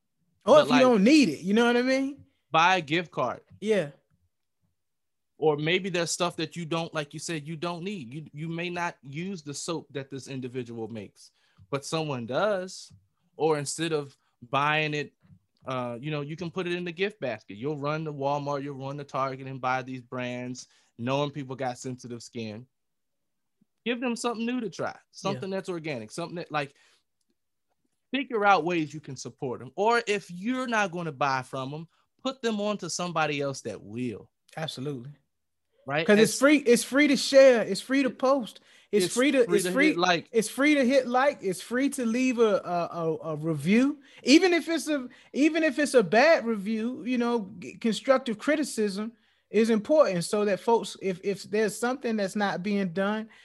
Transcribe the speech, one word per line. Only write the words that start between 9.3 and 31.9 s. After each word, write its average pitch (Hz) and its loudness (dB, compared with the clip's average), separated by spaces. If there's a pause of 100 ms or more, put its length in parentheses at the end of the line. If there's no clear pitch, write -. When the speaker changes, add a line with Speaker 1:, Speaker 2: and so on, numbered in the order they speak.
Speaker 2:
the 143 -12
soap 160 -8
that 135 -10
this 131 -12
individual 123 -8
makes, 107 -14 (400)
but 135 -4
someone 147 -6
does. 185 -4 (440)
Or 151 2
instead 160 -4
of 147 -4 (340)
buying 151 2
it, 147 -6 (540)
uh, 123 -6
you 147 -8
know, 151 -4
you 143 -10
can 170 -8
put 180 -6
it 175 -4
in 180 -6
the 175 -8
gift 190 -4
basket. 113 -8
You'll 139 -6
run 151 -4
to 156 -8
Walmart, 143 -4
you'll 139 -10
run 135 -10
to 143 -12
Target 135 -6
and 135 -10
buy 127 -2
these 127 -10
brands, 123 -8 (300)
knowing 139 -2
people 135 -10
got 123 -6
sensitive 123 -12
skin. 113 -10 (1200)
Give 240 -4
them 240 -2
something 233 -4
new 247 -4
to 214 -6
try, 123 -8
Speaker 1:
Yeah. 87 -10 (160)
Speaker 2:
something 196 -6
that's 190 -6
organic, 151 -8
something 170 -10
that, 175 -12
like, 147 -4 (1400)
figure 247 -2
out 190 6
ways 160 -2
you 156 -12
can 139 -14
support 123 -10
'em. 127 -16
Or 233 2
if 202 -4
you're 233 -6
not 208 0
gonna 170 -6
buy 135 -2
from 135 -8
'em, 160 -12 (340)